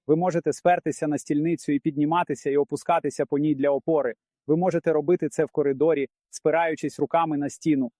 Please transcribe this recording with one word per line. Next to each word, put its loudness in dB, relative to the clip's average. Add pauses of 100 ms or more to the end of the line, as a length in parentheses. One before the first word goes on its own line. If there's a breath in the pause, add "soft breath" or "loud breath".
Ви 4
можете 0
спертися 0
на -2
стільницю -2
і 0
підніматися -2
і 0
опускатися 0
по -2
ній 0
для 0
опори. 0 (320)
Ви 2
можете 0
робити 0
це -2
в -4
коридорі, 0 (220)
спираючись -2
руками 0
на -2
стіну, 0